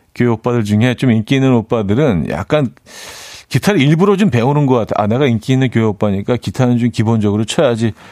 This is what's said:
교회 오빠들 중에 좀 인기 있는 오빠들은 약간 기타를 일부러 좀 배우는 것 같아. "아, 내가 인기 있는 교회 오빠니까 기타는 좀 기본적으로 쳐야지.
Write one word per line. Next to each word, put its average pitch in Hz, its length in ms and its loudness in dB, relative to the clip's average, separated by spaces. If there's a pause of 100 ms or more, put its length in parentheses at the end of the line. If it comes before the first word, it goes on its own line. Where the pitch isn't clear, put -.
(160)
교회 120 140 2
오빠들 117 340 0
중에 107 320 0
좀 131 160 0
인기 110 240 0
있는 131 180 2
오빠들은 110 760 0
약간 117 420 -2 (800)
기타를 185 320 0
일부러 170 360 2
좀 202 120 2
배우는 135 360 2
것 127 100 2
같아. 107 260 -2
"아, 107 60 0
내가 131 180 0
인기 120 280 0
있는 131 160 0
교회 113 140 0
오빠니까 104 540 -2
기타는 123 420 -2
좀 120 120 0
기본적으로 107 540 0
쳐야지. 117 480 0 (180)